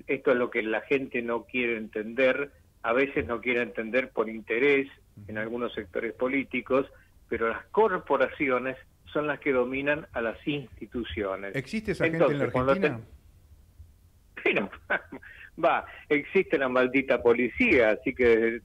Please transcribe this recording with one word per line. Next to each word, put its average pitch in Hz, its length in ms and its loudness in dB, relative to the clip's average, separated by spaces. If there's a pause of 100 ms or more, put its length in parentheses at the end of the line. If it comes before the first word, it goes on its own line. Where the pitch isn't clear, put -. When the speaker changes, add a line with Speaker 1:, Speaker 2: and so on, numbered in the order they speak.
Speaker 1:
Esto 139 240 0
es 123 60 4
lo 123 120 0
que 117 140 -2
la 110 180 -2
gente 131 400 -2
no 117 240 -4
quiere 120 320 -2
entender, 117 760 -2 (320)
a 113 100 0
veces 139 320 0
no 117 140 -4
quiere 120 220 0
entender 117 500 -2
por 113 180 -2
interés 131 600 0 (380)
en 107 100 -10
Speaker 2:
Ujú. 107 40 -4
Speaker 1:
algunos 117 320 -6
sectores 110 400 -6
políticos, 131 760 -2 (420)
pero 113 180 -2
las 110 200 -4
corporaciones 135 1080 0 (380)
son 151 140 -2
las 139 120 -4
que 147 140 -2
dominan 135 600 0
a 123 80 -4
las 110 240 -6
instituciones. 104 1120 -6
Speaker 2:
¿Existe 202 380 -6
esa 156 120 -2
gente 165 120 -2
en 165 40 4
la 143 240 2
Speaker 1:
Entonces, 113 80 -4
cuando 127 200 2
Speaker 2:
Argentina? 147 280 -2 (1300)
Speaker 1:
te-, - 60 -12
<laughs> - 120 2
bueno, 196 160 -2 (920)
va, 156 220 2 (220)
existe 151 500 2
la 135 120 0
maldita 127 520 2
policía, 120 680 4
así 127 240 -2
que 123 100 4 (400)